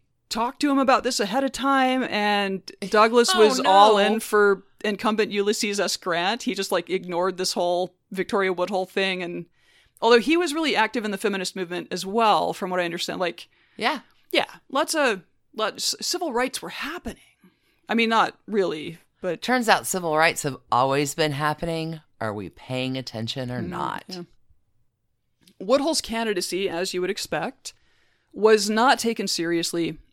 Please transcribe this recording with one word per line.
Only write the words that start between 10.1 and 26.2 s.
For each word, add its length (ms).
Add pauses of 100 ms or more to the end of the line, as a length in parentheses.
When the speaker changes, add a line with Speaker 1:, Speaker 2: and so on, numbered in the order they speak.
Speaker 1:
he 160
was 180
really 220
active 300
in 60
the 60
feminist 380
movement 360
as 140
well, 480
from 180
what 80
I 60
understand, 340
like, 280 (300)
Speaker 2:
Yeah. 220 (320)
Speaker 1:
yeah, 160 (220)
lots 260
of, 260 (340)
lot, 240
c-, 220
civil 320
rights 280
were 80
happening. 520 (680)
I 60
mean, 160
not 260 (120)
really, 500 (240)
but 220
Speaker 2:
Turns 260
out 160
civil 320
rights 240
have 160 (140)
always 420
been 200
happening. 640 (200)
Are 140
we 160
paying 480
attention 540
or 100
Speaker 1:
Mm, 80
Speaker 2:
not? 380
Speaker 1:
yeah. 140 (1400)
Woodhull's 420
candidacy, 680